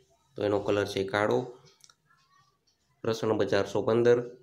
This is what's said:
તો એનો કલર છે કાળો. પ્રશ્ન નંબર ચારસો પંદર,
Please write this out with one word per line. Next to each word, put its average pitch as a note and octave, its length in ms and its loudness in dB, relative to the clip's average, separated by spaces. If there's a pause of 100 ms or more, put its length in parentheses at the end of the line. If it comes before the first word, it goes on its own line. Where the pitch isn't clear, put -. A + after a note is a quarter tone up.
(360)
તો - 80 -6
એનો G#2 160 0
કલર G2+ 260 0
છે G2 180 -4
કાળો. A2 540 -2 (1400)
પ્રશ્ન A2+ 260 -4
નંબર G#2 180 2
ચારસો G2+ 360 0
પંદર, A#2+ 600 2